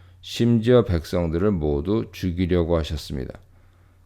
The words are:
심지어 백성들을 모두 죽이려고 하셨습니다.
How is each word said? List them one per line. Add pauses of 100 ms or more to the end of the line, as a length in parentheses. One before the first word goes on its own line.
(200)
심지어
백성들을
모두
죽이려고
하셨습니다. (640)